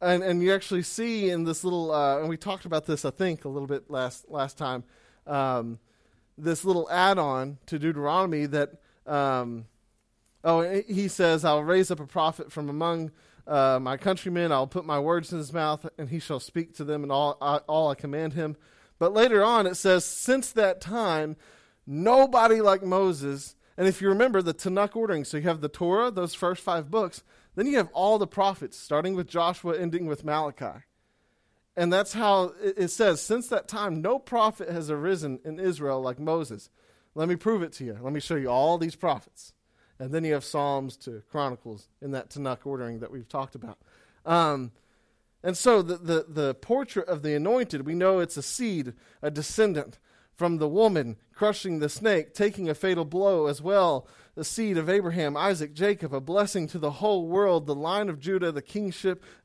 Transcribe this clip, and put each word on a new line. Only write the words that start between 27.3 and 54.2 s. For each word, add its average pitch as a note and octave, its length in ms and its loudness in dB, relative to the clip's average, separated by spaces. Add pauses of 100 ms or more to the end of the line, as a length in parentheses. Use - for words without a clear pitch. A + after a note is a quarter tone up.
then G3+ 100 0
you C#4+ 120 2
have G3 140 2
all G#3 280 4
the G3 80 0
prophets, G3 500 -2
starting E3 380 -2
with F3+ 120 -4
Joshua, E3+ 480 -2
ending F3 300 -2
with D3+ 180 -4
Malachi. D3+ 600 -4 (920)
And F3 160 0
that's G3 220 2
how G3 480 2
it, G3 160 -2
it F#3 120 0
says, F#3 300 4
"Since A#3 280 -2
that - 200 -2
time, G3+ 320 -4
no A3 200 0
prophet A3 500 0
has E3 220 -6
arisen D3+ 520 -4
in D#3 160 -10
Israel C#3+ 440 -2
like B2+ 160 -4
Moses." D3+ 500 -4 (460)
Let D#3+ 140 -2
me F3+ 60 2
prove G#3 280 0
it D#3+ 100 -8
to - 100 -12
you. A2+ 160 -10
Let C3 140 -6
me D3+ 60 -4
show E3 160 -4
you C3+ 140 -2
all C#3+ 280 4
these E3 180 -4
prophets. - 580 -6 (460)
And C3+ 120 -8
then D#3+ 120 -2
you D#3 100 2
have C#3 100 0
Psalms C#3 540 -2
to A2+ 340 -14
Chronicles B2 560 -6 (140)
in C#3 100 -10
that C3 180 -8
Tanakh C3+ 360 -8
ordering B2 340 -8
that A#2 120 -12
we've B2 160 -16
talked C3+ 280 -8
about. A#2 220 -16 (480)
Um, D3+ 460 2 (720)
and F3+ 140 -2
so A#3 240 6
the, F3 160 -2
the, E3 300 0
the D3 280 -2
portrait A#3 520 -2
of D#3+ 140 -2
the D3+ 140 0
anointed, E3 500 0
we D#3+ 100 -4
know F#3 240 4
it's B3 160 -2
a C#3+ 60 -6
seed, E3 520 -4 (280)
a D3 100 -2
descendant D3+ 680 0 (340)
from E3+ 240 0
the D3+ 100 0
woman D#3+ 480 2 (180)
crushing G3+ 460 0
the D3+ 80 0
snake, F#3 460 0
taking G3+ 340 -2
a D3+ 80 -2
fatal F3 300 -2
blow F3+ 400 2
as C#3+ 160 -2
well, F3 460 2 (280)